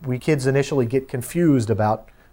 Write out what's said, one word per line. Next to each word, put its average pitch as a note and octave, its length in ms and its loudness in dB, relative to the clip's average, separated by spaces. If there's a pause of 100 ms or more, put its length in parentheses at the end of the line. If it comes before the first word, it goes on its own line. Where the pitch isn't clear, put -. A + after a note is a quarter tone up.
We B2+ 120 -4
kids C3+ 280 0
initially C3+ 400 0
get C3 220 -2
confused C#3 600 0
about G#2+ 400 0 (240)